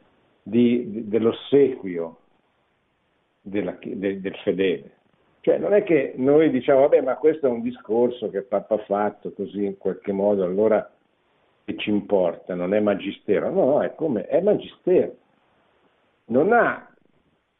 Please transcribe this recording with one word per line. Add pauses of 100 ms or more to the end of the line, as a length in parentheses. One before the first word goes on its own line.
(420)
di,
di,
dell'ossequio (1200)
della,
de-,
del
fedele. (560)
Cioè,
non
è
che
noi
diciamo,
"Vabbè,
ma
questo
è
un
discorso
che
il
Papa
ha
fatto,
così
in
qualche
modo,
allora (720)
che
ci
importa,
non
è
magistero."
No,
no,
è
come,
è
magistero. (1120)
Non
ha (640)